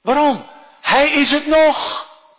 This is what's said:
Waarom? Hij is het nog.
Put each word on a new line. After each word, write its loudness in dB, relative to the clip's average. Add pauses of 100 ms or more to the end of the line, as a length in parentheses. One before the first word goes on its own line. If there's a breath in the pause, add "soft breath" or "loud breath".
Waarom? -2 (300)
Hij 0
is 0
het -2
nog. 0 (300)